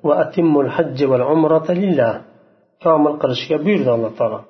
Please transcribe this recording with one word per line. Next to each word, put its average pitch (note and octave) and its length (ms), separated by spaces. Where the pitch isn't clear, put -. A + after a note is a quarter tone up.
"Va D3+ 120
atimmul D3+ 520
hajj C#3+ 360
val B2+ 180
umrata D#3 500
lillah". E3+ 420
Komil D3+ 360
qilishga C#3+ 400
buyurdi D3+ 320
Alloh A2+ 260
taolo A#2 220